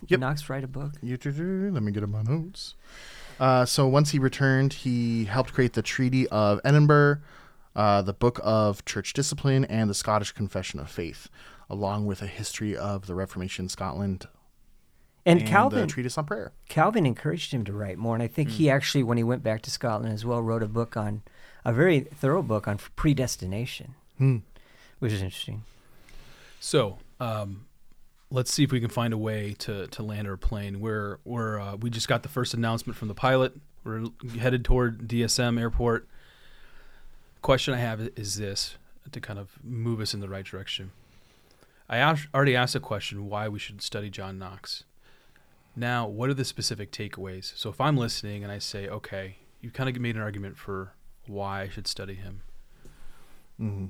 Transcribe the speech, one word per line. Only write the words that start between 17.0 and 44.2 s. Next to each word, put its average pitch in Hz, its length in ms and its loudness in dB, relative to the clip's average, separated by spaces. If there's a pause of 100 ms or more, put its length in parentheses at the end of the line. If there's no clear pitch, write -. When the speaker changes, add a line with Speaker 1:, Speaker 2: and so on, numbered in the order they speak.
Speaker 2:
encouraged 151 480 -2
him 120 120 -2
to 98 80 -6
write 98 240 -6
more, 113 180 0
and 117 80 0
I 117 40 0
think 147 220 0
he 151 160 2
Speaker 3:
Hmm. 139 100 6
Speaker 2:
actually, 139 280 2
when 120 140 2
he 117 60 2
went 123 200 0
back 110 180 0
to - 100 -10
Scotland 113 420 -2
as 107 120 -4
well, 120 160 0
wrote 113 220 0
a 107 40 0
book 113 300 -2
on, 104 240 -2 (420)
a 120 80 2
very 147 300 6
thorough 151 400 0
book 110 260 -2
on 101 120 0 (160)
predestination, 123 1000 -2 (220)
Speaker 1:
Hmm. 131 200 6 (640)
Speaker 2:
which 110 140 0
is 98 80 0
interesting. 107 420 -8 (960)
Speaker 3:
So, 113 380 0 (220)
um, 107 460 -6 (640)
let's 127 220 0
see 151 100 4
if 139 80 4
we 127 80 4
can 113 100 0
find 117 240 0
a 110 40 0
way 107 420 -2
to, 101 280 -6
to - 160 -10
land 104 240 -4
our 95 100 -6
plane. 101 420 -4
We're, 104 440 -4
we're, 110 360 -4
uh, 101 160 -8
we 117 140 -4
just 113 180 -4
got 120 160 2
the - 60 -10
first 123 240 -2
announcement 113 440 -2
from 110 100 -6
the 104 60 -6
pilot. 131 400 4 (300)
We're 110 180 -6
l-, 117 120 -8 (260)
headed 123 260 2
toward 120 420 4
D 117 160 2
S - 160 2
M 120 180 2
Airport. 117 500 0 (1300)
Question 131 320 4
I 123 40 -2
have 113 240 -2
i-, 113 140 -6
is 98 220 -6
this, 98 380 -6 (360)
to 120 100 -12
kind 101 180 -10
of - 240 -16
move 117 380 -4
us 107 120 -4
in 104 60 -6
the 101 80 -8
right 98 180 -8
direction. 95 460 -10 (960)
I 113 100 -2
ask-, 147 360 4
already 139 220 4
asked 123 180 2
the 123 60 -2
question 101 500 -8
why 104 180 -4
we 104 120 -8
should 101 220 -14
study 104 280 -8
John 95 300 -10